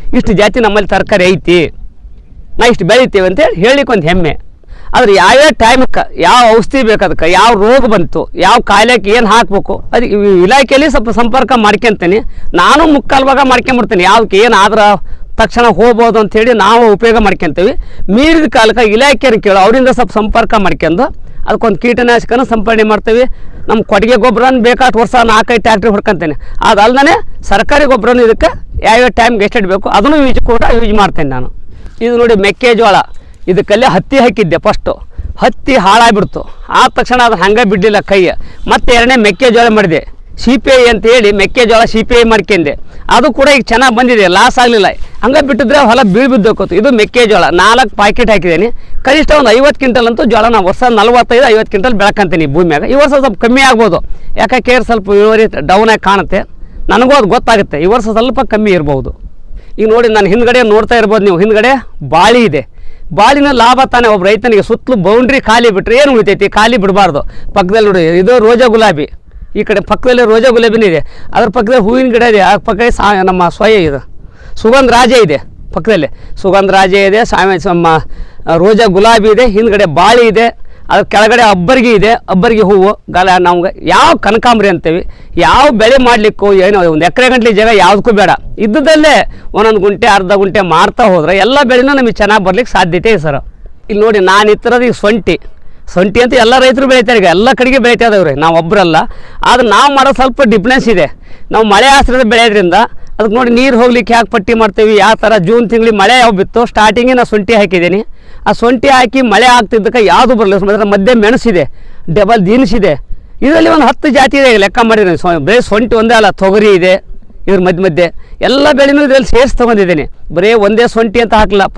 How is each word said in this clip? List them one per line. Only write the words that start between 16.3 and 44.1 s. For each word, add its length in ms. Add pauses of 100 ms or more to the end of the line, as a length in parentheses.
ನಾವು 400
ಉಪಯೋಗ 340
ಮಾಡ್ಕೊಂತೀವಿ. 460 (420)
ಮೀರಿದ 420
ಕಾಲಕ್ಕೆ 400
ಇಲಾಖೆಯನ್ನು 440
ಕೇಳೋ, 180
ಅವರಿಂದ 300
ಸ್ವಲ್ಪ 240
ಸಂಪರ್ಕ 460
ಮಾಡ್ಕೊಂಡು 460 (440)
ಅದಕ್ಕೊಂದು 300
ಕೀಟನಾಶಕನ 640
ಸಿಂಪಡಣೆ 400
ಮಾಡ್ತೀವಿ. 400 (460)
ನಮ್ಮ 140
ಕೊಟ್ಟಿಗೆ 340
ಗೊಬ್ಬರನ 440
ಬೇಕಾಷ್ಟು 380
ವರ್ಷ 160 (100)
ನಾಲ್ಕೈದು 380
ಟ್ಯಾಕ್ಟ್ರಿ 280
ಹೊಡ್ಕೊಂತೇನೆ. 440 (320)
ಅದಲ್ದೇ 480 (280)
ಸರ್ಕಾರಿ 420
ಗೊಬ್ಬರನು 420
ಇದಕ್ಕೆ 240 (340)
ಯಾವ್ಯಾವ 240
ಟೈಮ್ಗೆ 360
ಎಷ್ಟು 140
ಇಡಬೇಕು 300
ಅದನ್ನು 380
ಯೂಸ್ 240
ಕೂಡ 140 (100)
ಯೂಸ್ 240
ಮಾಡ್ತೇನೆ 320
ನಾನು. 180 (540)
ಇದು 140
ನೋಡಿ 180
ಮೆಕ್ಕೆಜೋಳ, 640 (520)
ಇದಕ್ಕಲ್ಲೇ 460
ಹತ್ತಿ 300
ಹಾಕಿದ್ದೆ 420
ಫಸ್ಟು, 260 (500)
ಹತ್ತಿ 320 (100)
ಹಾಳಾಗ್ಬಿಡ್ತು. 560 (380)
ಆದ 100 (100)
ತಕ್ಷಣ 280
ಅದನ್ನ 180
ಹಂಗೆ 280
ಬಿಡ್ಲಿಲ್ಲ 280 (120)
ಕೈ. 100 (500)
ಮತ್ತೆ 260
ಎರಡನೇ 180 (100)
ಮೆಕ್ಕೆಜೋಳ 500
ಮಾಡಿದೆ, 240 (420)
ಸಿ 120 (100)
ಪಿ 120
ಐ 140
ಅಂತ 220
ಹೇಳಿ 180 (100)
ಮೆಕ್ಕೆಜೋಳ 420 (100)
ಸಿ 160
ಪಿ 120
ಐ 20 (100)
ಮಾಡ್ಕೊಂಡೆ. 400 (420)
ಅದು 140 (100)
ಕೂಡ 180
ಈಗ 140
ಚೆನ್ನಾಗ್ 280
ಬಂದಿದೆ, 280 (100)